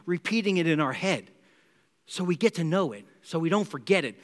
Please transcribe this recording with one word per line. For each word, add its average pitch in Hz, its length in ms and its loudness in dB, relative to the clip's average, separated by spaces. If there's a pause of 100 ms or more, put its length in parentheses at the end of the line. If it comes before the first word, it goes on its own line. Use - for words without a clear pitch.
repeating 190 500 0
it 170 100 2
in 156 140 4
our 135 120 0
head 156 380 -2 (760)
so - 180 -6
we 180 100 2
get 208 200 2
to 170 100 -2
know 160 280 0
it, 104 120 -16 (180)
so - 160 -4
we 165 100 0
don't 196 180 2
forget 180 380 0
it 110 200 -8